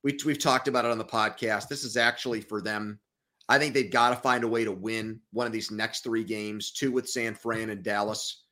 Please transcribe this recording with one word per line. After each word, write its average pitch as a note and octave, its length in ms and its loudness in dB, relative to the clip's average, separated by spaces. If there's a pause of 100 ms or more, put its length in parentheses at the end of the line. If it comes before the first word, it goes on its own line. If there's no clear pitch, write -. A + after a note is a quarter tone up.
We, C#3+ 220 0
we've D3 140 0
talked C3 280 4
about B2 180 2
it A#2 60 2
on A2+ 60 0
the A2 80 -4
podcast. A2 640 0
This C#3+ 160 -6
is A#2 140 -4
actually A#2+ 440 0
for G#2 200 -6
them. G#2 380 -4 (480)
I C#3 120 6
think C#3+ 160 0
they've A#2+ 160 2
gotta A#2+ 240 6
find B2 280 2
a A2+ 40 0
way A2+ 160 2
to G#2+ 80 0
win A2 480 -4 (120)
one A#2 140 0
of A2+ 80 -4
these A2 160 -4
next A2 340 -4
three A2+ 200 0
games, G#2+ 480 -6
two C3+ 200 0
with B2 160 0
San A2+ 280 -2
Fran A2+ 340 -4
and G2+ 140 -8
Dallas G#2 680 -2